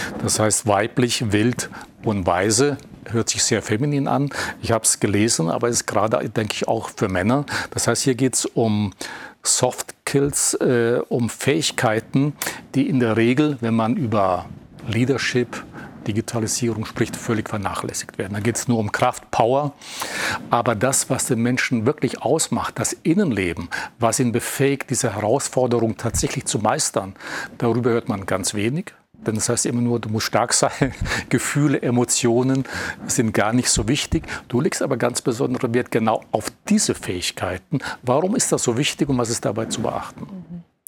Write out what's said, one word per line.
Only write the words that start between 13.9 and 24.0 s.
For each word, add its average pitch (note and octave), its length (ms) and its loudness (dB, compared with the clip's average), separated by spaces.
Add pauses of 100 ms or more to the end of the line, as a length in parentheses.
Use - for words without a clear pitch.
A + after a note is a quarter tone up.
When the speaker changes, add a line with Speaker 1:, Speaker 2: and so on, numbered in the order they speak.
Speaker 1:
über G2+ 500 2 (420)
Leadership, A#2+ 760 0 (420)
Digitalisierung A2 800 -2
spricht, - 300 -4
völlig A2 320 -2
vernachlässigt - 720 -6
werden. G2+ 160 -6
Da G#2 80 -4
geht's A2+ 260 -2
nur A#2+ 100 4
um G#2 140 0
Kraft, - 400 -2
Power. C3+ 400 2 (800)
Aber A#2+ 260 2
das, B2 340 0
was B2+ 180 -2
den A#2 120 2
Menschen A#2+ 460 0
wirklich C3+ 360 0
ausmacht, B2 560 0
das - 140 -2 (120)
Innenleben, G2+ 640 0 (300)
was A2+ 200 2